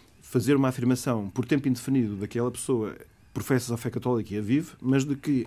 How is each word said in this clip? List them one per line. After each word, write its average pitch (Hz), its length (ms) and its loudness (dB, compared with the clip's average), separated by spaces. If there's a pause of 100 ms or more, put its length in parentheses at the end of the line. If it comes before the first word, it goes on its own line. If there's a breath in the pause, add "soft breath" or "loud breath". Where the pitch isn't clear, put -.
(220 loud breath)
fazer 127 340 2
uma 135 120 4
afirmação 123 640 0
por 123 140 -4
tempo 139 240 2
indefinido 120 480 0
daquela 117 340 -2
pessoa 117 460 -2 (420)
professa 120 360 0
a - 20 -2
fé 120 120 -4
católica 110 460 -2
e 104 40 -2
a - 20 -2
vive, 127 400 0
mas 131 240 2
de 143 100 -2
que, 135 320 0